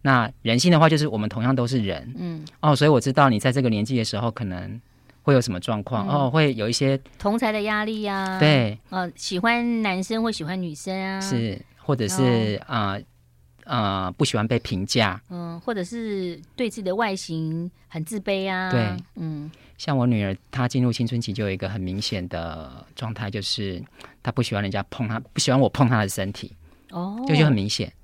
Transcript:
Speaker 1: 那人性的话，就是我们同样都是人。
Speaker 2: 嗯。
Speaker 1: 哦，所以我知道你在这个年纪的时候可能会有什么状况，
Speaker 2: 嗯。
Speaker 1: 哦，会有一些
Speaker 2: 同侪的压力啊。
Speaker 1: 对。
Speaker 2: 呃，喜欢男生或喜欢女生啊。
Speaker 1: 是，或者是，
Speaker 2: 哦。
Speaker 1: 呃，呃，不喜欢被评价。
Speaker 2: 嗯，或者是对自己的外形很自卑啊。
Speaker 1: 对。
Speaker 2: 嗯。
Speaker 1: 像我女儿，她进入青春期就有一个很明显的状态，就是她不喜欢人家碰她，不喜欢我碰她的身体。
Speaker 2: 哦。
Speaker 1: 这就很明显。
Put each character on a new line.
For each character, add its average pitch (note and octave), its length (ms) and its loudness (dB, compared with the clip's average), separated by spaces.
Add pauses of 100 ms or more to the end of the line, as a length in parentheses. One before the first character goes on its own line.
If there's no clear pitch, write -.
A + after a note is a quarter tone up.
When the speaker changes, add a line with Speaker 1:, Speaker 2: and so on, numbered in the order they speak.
Speaker 1:
那 A#2+ 240 4 (120)
人 A#2 180 2
性 F3 100 4
的 E3 80 8
话， D#3+ 120 8
就 D#3 80 6
是 D3+ 100 2
我 A2+ 100 -2
们 G#2+ 120 -2
同 A#2 140 -4
样 C3 120 4
都 B2 100 2
是 B2+ 120 0
人。 G2+ 400 -2
Speaker 2:
嗯。 E3 280 -8 (140)
Speaker 1:
哦， D3+ 160 6
所 D3 100 4
以 D3+ 40 8
我 C3+ 100 6
知 C3 140 0
道 C#3 160 6
你 G#2+ 100 2
在 B2+ 140 2
这 C#3 80 2
个 B2 80 2
年 G#2+ 160 2
纪 B2+ 120 -2
的 A2+ 60 2
时 G#2+ 160 -2
候 A#2 100 0
可 A2 140 -6
能 F#2+ 380 -8 (400)
会 C#3+ 120 4
有 B2+ 60 6
什 A#2+ 100 0
么 F2+ 120 -2
状 G#2+ 200 -2
况， G#2 240 -2
Speaker 2:
嗯。 - 40 -4
Speaker 1:
哦， C#3 200 2
会 D3 260 4
有 G#2+ 120 -2
一 A#2+ 60 0
些 C3+ 260 2 (180)
Speaker 2:
同 G#3+ 220 0
侪 A3 140 2
的 G#3+ 80 -2
压 G#3+ 240 -2
力 G#3+ 200 -4
啊。 F#3+ 320 -4
Speaker 1:
对。 C3 400 4 (120)
Speaker 2:
呃， F#3 260 -4
喜 - 240 -4
欢 A#3 420 0
男 F#3+ 220 -2
生 A3+ 180 -2
或 A#3 80 0
喜 G#3 140 -6
欢 F#3 180 -4
女 D#3+ 140 -6
生 F#3+ 180 -8
啊。 F#3+ 280 -4
Speaker 1:
是， A2+ 360 -2 (200)
或 - 180 0
者 A#2 140 0
是， A2 580 2
Speaker 2:
哦。 - 0 -
Speaker 1:
呃， G#2 340 -2 (640)
呃， G2 540 -2
不 - 80 2
喜 - 100 -2
欢 G#2+ 100 2
被 A2+ 140 0
评 F#2+ 260 -4
价。 G2+ 440 0
Speaker 2:
嗯， E3+ 320 -10
或 A#3+ 120 -4
者 G3 80 -4
是 G3 560 -6 (160)
对 A#3+ 160 -2
自 - 60 -10
己 A3+ 60 -10
的 F#3 120 -2
外 G#3 220 0
形 E3 560 -4 (160)
很 D#3+ 160 -8
自 G#3 160 -6
卑 F#3+ 320 -2
啊。 F#3 180 -4
Speaker 1:
对。 G#2 280 0 (180)
Speaker 2:
嗯。 D#3 340 -8 (280)
Speaker 1:
像 C#3+ 200 -2
我 B2 80 2
女 A#2 200 2
儿， F#2+ 100 -2 (160)
她 B2+ 160 0
进 B2 160 2
入 B2 80 4
青 A2+ 160 0
春 A#2 140 -2
期 A2 100 -6
就 G#2 140 -2
有 G2 40 0
一 F#2+ 60 -2
个 F#2+ 140 -4
很 G2+ 100 -4
明 F#2 220 -4
显 F#2 260 -4
的 E2 680 -8
状 A2+ 200 -6
态， G#2+ 180 -6
就 G#2 100 -4
是 G2 400 -4 (400)
她 A#2+ 120 -4
不 B2 100 2
喜 - 100 -2
欢 G2+ 80 0
人 G2+ 80 0
家 G2 200 -2
碰 A#2 180 -4
她， A2 100 -4 (140)
不 - 80 -4
喜 - 100 2
欢 C3 80 6
我 B2+ 120 6
碰 - 180 4
她 A#2+ 120 4
的 G2+ 100 2
身 G2 240 -4
体。 - 200 -12 (380)
Speaker 2:
哦。 G3 340 -6
Speaker 1:
这 D3+ 120 4
就 D#3 80 8
很 C#3 80 6
明 G#2 160 2
显。 - 200 -4 (140)